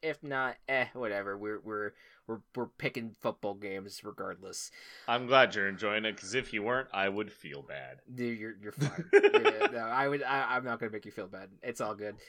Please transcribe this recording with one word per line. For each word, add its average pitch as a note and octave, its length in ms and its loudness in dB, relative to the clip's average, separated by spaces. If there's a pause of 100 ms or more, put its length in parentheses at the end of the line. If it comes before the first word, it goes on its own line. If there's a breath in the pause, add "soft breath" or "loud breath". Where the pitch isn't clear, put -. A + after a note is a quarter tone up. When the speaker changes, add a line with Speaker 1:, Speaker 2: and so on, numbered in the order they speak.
Speaker 1:
If D#3 220 -4
not, C3 320 -2 (140)
eh, C3 240 4
whatever. G2+ 440 -2
We're, G#2+ 220 -4
we're, G#2 320 -6 (360 soft breath)
we're, A2+ 120 -6 (160)
we're A#2+ 120 -2 (100)
picking A#2 420 -6
football G#2 360 -2
games G2 500 -8
regardless. F#2+ 680 -10 (340 loud breath)
Speaker 2:
I'm B2 220 0
glad B2+ 260 10
you're G2 140 2
enjoying G#2+ 380 0
it, G#2+ 100 -2
'cause G2 180 -10
if B2 200 -2
you G#2 100 -2
weren't, B2+ 300 0
I G2 160 2
would G2+ 220 -2
feel C#2+ 300 -14
bad. C2 360 -12 (160)
Speaker 1:
Dude, A#2+ 260 -4
you're, A2 220 -8
you're G#2 100 -10
fine. C#3+ 380 -2
Speaker 2:
<laughs> - 40 4
Speaker 1:
Yeah, G4+ 600 8
no, - 60 -2
I B2 280 2
would, C#3+ 160 0
I, B2+ 320 0
I'm B2+ 80 0
not A#2 160 -4
gonna A2+ 140 -4
make G#2 120 -8
you G#2 60 -12
feel F#2+ 160 -8
bad. F#2+ 220 -12 (140)
It's B2 180 -6
all G#2+ 140 -2
good. G#2 200 -8 (140 loud breath)